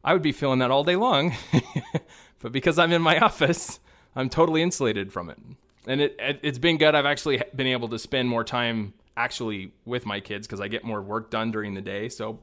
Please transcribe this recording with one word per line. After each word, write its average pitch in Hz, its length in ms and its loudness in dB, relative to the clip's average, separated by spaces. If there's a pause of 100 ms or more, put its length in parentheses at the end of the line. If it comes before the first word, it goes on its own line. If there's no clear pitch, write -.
I 156 80 2
would 185 100 4
be 147 100 2
feeling 131 280 0
that 127 100 2
all 143 140 4
day 175 120 2
long." 175 380 2 (180)
<laughs> 139 200 0 (640)
But 120 120 -10
because 147 260 0
I'm 165 160 4
in 170 100 4
my 165 160 4
<laughs> - 20 2
office, - 580 2 (380)
I'm 131 120 -2
totally 160 340 4
insulated 107 500 0
from 87 180 -8
it. - 80 -18 (480)
And 135 140 0
it, 147 180 0
it, 135 240 -4
it's 143 160 -4
been 165 180 4
good. 151 200 6
I've 143 100 4
actually 143 340 0 (140)
been 131 140 -2
able 120 200 0
to 113 120 -6
spend 127 280 -2
more 117 140 0
time 113 520 -2 (220)
actually 107 560 -6 (120)
with 120 220 -6
my 101 120 -4
kids 101 280 -10
'cause 98 140 -10
I 101 80 -6
get 110 160 -6
more 107 180 -6
work 110 280 -6
done 113 200 -2
during 107 240 -6
the 98 60 -8
day. 101 280 -8
So 110 340 -10